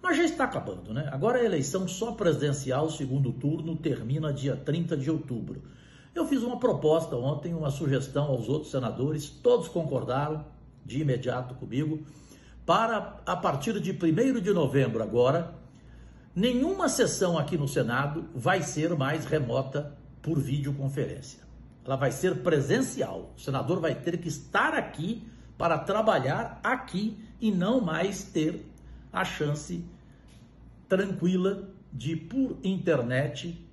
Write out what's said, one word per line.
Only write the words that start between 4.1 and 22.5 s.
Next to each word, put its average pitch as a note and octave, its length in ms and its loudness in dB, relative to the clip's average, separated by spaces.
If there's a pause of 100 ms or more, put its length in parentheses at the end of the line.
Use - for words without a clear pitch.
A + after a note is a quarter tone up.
dia C3 220 -2
trinta E3 420 -2
de C#3 140 -2
outubro. B2 500 -4 (520)
Eu E4 120 -2
fiz C4 160 2
uma A#3+ 160 -2
proposta D#3+ 580 2
ontem, D3 380 -2
uma D#3 160 -2
sugestão C#3+ 560 0
aos - 240 -2
outros D3 220 -2
senadores, C3 580 -2
todos A#3+ 380 4
concordaram C#3+ 760 -2 (400)
de A2+ 160 -4
imediato B2+ 540 -2
comigo, D3+ 460 -4 (680)
para, G#3+ 600 2
a F3+ 80 0
partir F#3 440 0
de F3 140 -2
primeiro A3 480 2
de G3 100 2
novembro B2+ 520 4
agora, B2 500 4 (840)
nenhuma C4+ 540 2
sessão F3 480 2
aqui C#3+ 180 0
no C#3+ 120 0
Senado C3 680 0
vai F3 300 2
ser D#3 340 0
mais D3 260 0
remota C3 720 -2 (240)
por D3+ 200 0
videoconferência. C3+ 1000 -2 (460)
Ela C3+ 100 0
vai C3 160 2
ser F3 280 0
presencial. E3+ 1000 0